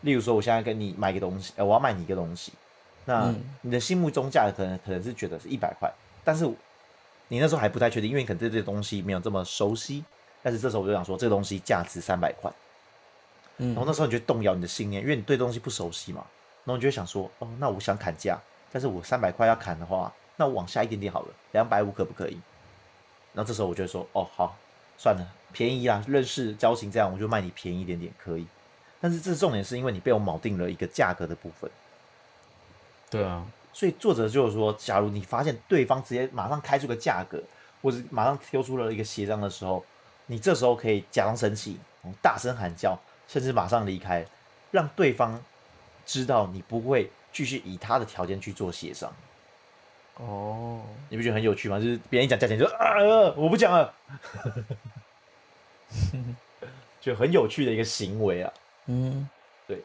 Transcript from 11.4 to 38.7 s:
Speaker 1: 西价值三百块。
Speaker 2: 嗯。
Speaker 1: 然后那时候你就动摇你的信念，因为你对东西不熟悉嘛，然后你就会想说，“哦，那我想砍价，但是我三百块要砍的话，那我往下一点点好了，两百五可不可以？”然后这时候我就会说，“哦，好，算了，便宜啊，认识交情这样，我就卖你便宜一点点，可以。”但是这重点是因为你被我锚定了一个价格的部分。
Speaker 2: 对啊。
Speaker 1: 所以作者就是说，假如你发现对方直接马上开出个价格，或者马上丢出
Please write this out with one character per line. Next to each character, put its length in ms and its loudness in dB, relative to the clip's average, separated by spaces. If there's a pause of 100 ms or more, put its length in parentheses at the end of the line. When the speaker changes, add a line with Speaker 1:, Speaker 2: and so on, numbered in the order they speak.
Speaker 1:
西 160 -6
价 240 0
值 160 -10
三 180 -2
百 140 0
块。 180 -8 (1080)
Speaker 2:
嗯。 120 -4
Speaker 1:
然 80 -2
后 100 -2
那 40 0
时 100 -2
候 40 4
你 60 0
就 80 0
动 240 0
摇 100 6
你 80 0
的 60 -4
信 200 -6
念， 140 -4
因 80 -4
为 60 2
你 80 -6
对 120 2
东 160 0
西 60 -6
不 100 -10
熟 240 -6
悉 220 -12
嘛， 100 -12 (400)
然 80 -4
后 40 0
你 60 -4
就 60 4
会 40 4
想 140 -4
说 240 -6 (100)
，“哦， 180 -8
那 100 0
我 120 -2
想 180 0
砍 180 -4
价， 240 -2 (320)
但 80 -4
是 60 -4
我 180 -4
三 160 0
百 120 2
块 160 4
要 80 8
砍 240 -8
的 40 -8
话， 300 -2 (220)
那 100 2
我 80 0
往 140 -4
下 160 0
一 40 -2
点 140 -6
点 100 -4
好 120 -4
了， 100 -14 (200)
两 140 4
百 140 2
五 100 0
可 140 -2
不 80 -12
可 140 -6
以？” 120 -8 (960)
然 100 -4
后 40 -4
这 40 -6
时 120 -2
候 40 0
我 60 -2
就 100 -4
会 40 -4
说 260 -8
，“哦， 220 0
好， 200 0 (400)
算 200 4
了， 120 -8 (240)
便 240 0
宜 120 0
啊， 200 2
认 160 4
识 300 -4
交 220 4
情 160 -8
这 80 0
样， 120 4
我 60 -6
就 100 -2
卖 140 0
你 140 -4
便 180 -8
宜 80 -4
一 20 -6
点 160 -6
点， 140 -10 (100)
可 140 -6
以。” 80 -6 (540)
但 140 0
是 60 -4
这 160 -2
重 160 2
点 120 -2
是 140 -6
因 60 -6
为 80 0
你 80 -4
被 120 2
我 80 6
锚 200 -2
定 180 -4
了 100 0
一 60 -4
个 140 -6
价 260 0
格 140 -6
的 80 -6
部 160 -14
分。 180 -12 (1400)
Speaker 2:
对 120 0
啊。 220 -4 (260)
Speaker 1:
所 160 0
以 120 4
作 120 2
者 160 4
就 200 4
是 60 0
说， 200 2
假 240 0
如 100 4
你 140 -4
发 220 -2
现 120 -2 (120)
对 180 6
方 180 2
直 120 -6
接 180 0
马 160 -4
上 100 -2
开 200 0
出 80 -6
个 80 -2
价 280 -2
格， 160 -8 (400)
或 120 0
者 80 -4 (100)
马 160 0
上 100 2 (140)
丢 140 0
出 120 -6